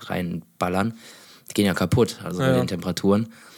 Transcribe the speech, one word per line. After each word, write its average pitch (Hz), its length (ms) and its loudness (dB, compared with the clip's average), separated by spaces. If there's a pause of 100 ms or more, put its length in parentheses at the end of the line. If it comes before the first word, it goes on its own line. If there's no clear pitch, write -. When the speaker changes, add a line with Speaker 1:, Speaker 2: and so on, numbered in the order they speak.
(120)
Speaker 1:
reinballern. 90 840 -4 (560)
Die - 60 -14
gehen 101 100 4
ja 175 80 4
kaputt, 104 500 2
also 87 180 -6
Speaker 2:
Ja, 131 80 2
Speaker 1:
bei 131 40 4
Speaker 2:
ja. 127 60 4
Speaker 1:
den 123 80 0
Temperaturen.“ 95 580 0
Und 113 80 -16 (240)